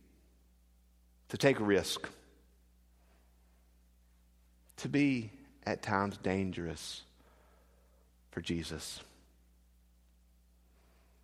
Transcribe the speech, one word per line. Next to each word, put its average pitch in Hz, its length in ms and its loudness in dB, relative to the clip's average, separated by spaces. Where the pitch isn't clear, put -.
to - 80 -8
take 135 220 6
risk, 101 480 2
to 131 120 -6
be 135 420 2
at - 160 -2
times 101 360 2
dangerous 92 840 -4
for - 100 -6
Jesus, 80 600 -6